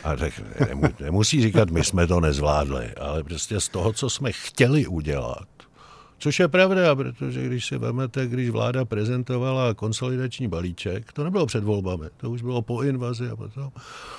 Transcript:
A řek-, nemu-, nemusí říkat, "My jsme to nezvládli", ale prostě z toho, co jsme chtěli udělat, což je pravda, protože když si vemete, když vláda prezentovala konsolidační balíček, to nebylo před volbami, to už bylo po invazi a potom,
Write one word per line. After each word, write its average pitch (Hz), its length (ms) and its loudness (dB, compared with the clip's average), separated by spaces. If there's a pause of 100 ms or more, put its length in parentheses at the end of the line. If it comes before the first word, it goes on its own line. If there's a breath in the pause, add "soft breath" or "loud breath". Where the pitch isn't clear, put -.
A 78 120 0
řek-, 71 280 -2 (160)
nemu-, 71 400 2
nemusí 101 420 2
říkat, 110 280 6
"My 82 140 2
jsme 87 240 4
to 87 120 4
nezvládli", 71 760 2
ale 73 300 -4
prostě 85 360 -6
z - 100 -2
toho, 98 240 0
co 127 160 -4
jsme 131 220 -4
chtěli 135 560 2
udělat, 76 600 -4 (760 soft breath)
což 147 160 2
je 180 80 6
pravda, 185 480 6
protože 131 520 -4
když 123 180 -4
si 139 120 -4
vemete, 123 500 -2
když 123 220 -2
vláda 117 360 0
prezentovala 123 880 0
konsolidační 123 760 -4
balíček, 90 640 -4
to 147 100 -4
nebylo 180 220 0
před 110 180 -2
volbami, 92 420 0 (120)
to 117 120 -8
už 120 120 -6
bylo 120 200 -2
po 117 200 -4
invazi 123 480 -2
a 110 60 -8
potom, 110 360 -10 (460 loud breath)